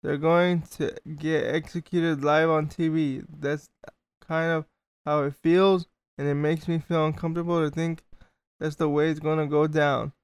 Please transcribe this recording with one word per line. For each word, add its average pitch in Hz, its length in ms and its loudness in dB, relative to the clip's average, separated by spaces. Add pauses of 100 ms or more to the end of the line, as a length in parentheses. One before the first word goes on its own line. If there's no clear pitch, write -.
They're 147 160 -4
going 170 440 2 (100)
to - 220 -4 (220)
get 151 300 -2
executed 160 760 -2
live 156 280 4
on 156 180 2
T 160 200 -2
V. 156 400 -2
That's 147 420 -8 (500)
kind 165 320 -2
of 156 140 -2 (380)
how 147 200 0
it 139 100 -4
feels, 180 540 4 (280)
and 143 120 -2
it 143 60 0
makes 151 340 0
me 165 100 0
feel 160 260 0
uncomfortable 165 560 -2
to 151 100 0
think 165 340 -4 (560)
that's 156 160 -6
the 156 120 0
way 147 220 2
it's 156 80 -2
gonna 156 300 -2
go 151 180 4
down. 147 460 0 (120)